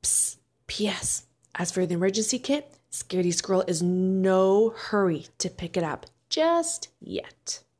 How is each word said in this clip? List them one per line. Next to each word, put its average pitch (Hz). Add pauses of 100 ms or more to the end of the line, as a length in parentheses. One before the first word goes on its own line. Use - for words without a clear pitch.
Psst, - (300)
P 208
S, - (300)
as 175
for 185
the 175
emergency 208
kit, 285 (220)
Scaredy 180
Squirrel 185
is 165
no 190
hurry 185 (140)
to 180
pick 170
it 175
up 151 (240)
just 330 (100)
yet. - (160)